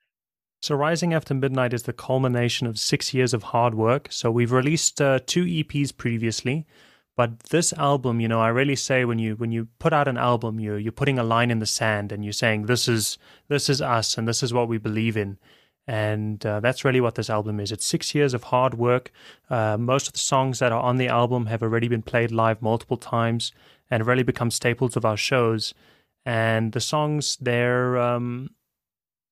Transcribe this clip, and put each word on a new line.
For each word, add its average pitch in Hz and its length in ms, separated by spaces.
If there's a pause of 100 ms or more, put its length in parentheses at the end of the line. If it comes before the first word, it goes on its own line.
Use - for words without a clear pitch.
(640)
So 151 120
Rising 160 400
After 151 180
Midnight 131 400
is 117 120
the 123 100
culmination 123 720
of 110 120
six - 360
years 127 180
of 113 120
hard 120 300
work. 113 360
So - 200
we've 120 220
released, 143 480
uh, 135 260
two 180 200
E 165 180
Ps 143 260
previously, 117 760 (500)
but 117 280
this 170 280
album, 135 480
you 113 80
know, 113 140
I 113 60
really 131 280
say 127 300
when 117 120
you, 110 180
when 113 160
you 113 160 (100)
put 156 160
out 143 120
an 120 120
album, 117 420
you're, 104 180
you're 107 140
putting 131 260
a 120 60
line 117 260
in 113 100
the 107 60
sand 104 460
and 104 100
you're 104 120
saying, 107 320
"This 120 220
is, 113 280 (320)
this 143 220
is 135 100
us 120 380
and 113 100
this 117 140
is 120 100
what 120 160
we 117 80
believe 110 400
in." 98 220 (480)
And, 107 580
uh, 104 160
that's 127 240
really 127 160
what 117 140
this 113 160
album 107 280
is. 104 140
It's - 140
six - 280
years 143 200
of 117 100
hard 127 300
work. 120 380 (360)
Uh, 110 300
most 127 300
of - 40
the - 60
songs 131 400
that 123 140
are 120 100
on 123 160
the 127 100
album 120 380
have 110 160
already 117 260
been 113 140
played 117 280
live 113 300
multiple 113 380
times 117 520 (400)
and 110 160
really 127 180
become 120 260
staples 120 440
of 117 120
our 107 100
shows. 113 560 (540)
And 113 460
the 120 80
songs, 151 600
they're, 123 560
um, 120 540 (800)